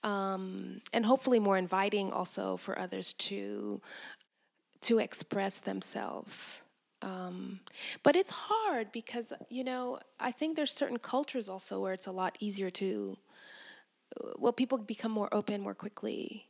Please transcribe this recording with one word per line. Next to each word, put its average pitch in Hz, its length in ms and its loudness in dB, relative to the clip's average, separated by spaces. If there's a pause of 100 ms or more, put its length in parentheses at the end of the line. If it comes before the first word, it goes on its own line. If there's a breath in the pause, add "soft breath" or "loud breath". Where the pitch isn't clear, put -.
um, 190 760 -2 (120)
and 233 120 4
hopefully 254 340 8
more 202 200 6
inviting 196 540 2
also 185 440 -2
for - 220 -4
others 185 360 -2
to, - 680 -4 (1000 loud breath)
to 226 160 6
express - 640 0
themselves. - 1000 -6 (420)
Um, 185 580 -6 (420 loud breath)
but 302 140 8
it's 381 140 4
hard 370 600 0
because, 233 420 -6 (160)
you 254 140 -4
know, 254 380 -2 (180)
I 254 140 0
think 311 240 0
there's 302 160 2
certain - 260 0
cultures 247 500 0
also 190 320 -4
where 190 120 0
it's 185 140 -6
a 190 60 -6
lot 185 280 0
easier 196 300 0
to, 139 460 -2 (1200 loud breath)
well, - 160 4
people 254 260 2
become 220 340 -4
more 208 200 0
open 208 280 0
more 196 140 -4
quickly. - 760 -6